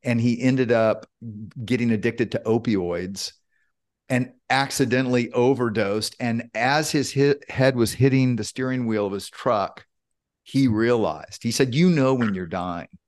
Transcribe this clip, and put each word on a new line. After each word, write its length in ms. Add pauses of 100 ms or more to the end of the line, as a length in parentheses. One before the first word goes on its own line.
And 180
he 220
ended 300
up 340 (580)
getting 280
addicted 400
to 120
opioids 880 (760)
and 240 (180)
accidentally 800
overdosed. 880
And 360
as 360
his 220
hit, 380
head 260
was 160
hitting 440
the 80
steering 420
wheel 200
of 60
his 160
truck, 560 (580)
he 260
realized, 760
he 80
said, 240
"You 160
know 240
when 200
you're 120
dying." 420 (200)